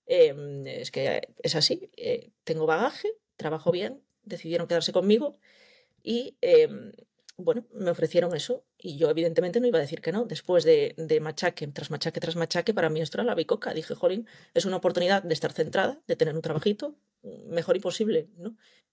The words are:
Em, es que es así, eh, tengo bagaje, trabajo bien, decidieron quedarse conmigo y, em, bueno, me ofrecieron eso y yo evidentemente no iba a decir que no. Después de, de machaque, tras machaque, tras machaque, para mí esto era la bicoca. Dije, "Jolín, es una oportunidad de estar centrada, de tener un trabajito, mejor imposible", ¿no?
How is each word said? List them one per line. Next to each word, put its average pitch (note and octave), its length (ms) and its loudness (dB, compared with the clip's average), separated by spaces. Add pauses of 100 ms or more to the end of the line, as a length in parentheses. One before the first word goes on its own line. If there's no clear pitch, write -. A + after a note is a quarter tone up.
Em, C#3+ 600 4
es - 240 -10
que C3+ 320 -2 (200)
es D3 120 -2
así, - 420 0
eh, - 360 -6 (120)
tengo D#3 220 -2
bagaje, G#3 420 0 (280)
trabajo D#3+ 360 -2
bien, G#3+ 300 -6 (200)
decidieron E3+ 460 -6
quedarse E3+ 240 -2
conmigo G#3 460 2 (640)
y, A#3 400 -6
em, D#3 500 4 (460)
bueno, F#3 340 -2
me G3 180 -2
ofrecieron E3+ 460 0
eso A#3+ 300 -6 (120)
y D3 200 -12
yo D3+ 120 4
evidentemente E3 500 2
no B3 80 2
iba E3 100 4
a D3+ 40 2
decir C#3+ 200 -8
que D#3+ 100 -4
no. A3 140 -2
Después E3+ 380 2
de, D3+ 340 6
de D#3+ 220 2
machaque, D#3 480 -4
tras C#3+ 220 -10
machaque, D#3 300 -4
tras E3 160 -6
machaque, E3+ 380 -2
para E3+ 160 2
mí D#3 120 -2
esto - 160 -6
era G#3 60 -2
la A#3 120 0
bicoca. - 380 -2
Dije, D#3 200 -6
"Jolín, F#3+ 320 0 (280)
es F3 120 0
una F#3 120 -2
oportunidad F3+ 460 2
de E3 100 -2
estar - 180 -4
centrada, G3 560 -2
de E3+ 80 0
tener D#3 200 2
un D#3+ 60 -4
trabajito, G#3 560 -2 (240)
mejor E3+ 540 -2
imposible", F#3 600 -2
¿no? F#3+ 200 -14 (360)